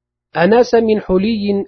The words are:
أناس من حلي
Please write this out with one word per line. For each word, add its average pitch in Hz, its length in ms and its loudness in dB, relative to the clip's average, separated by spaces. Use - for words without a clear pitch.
أناس 220 400 2
من 220 260 0
حلي 202 680 -2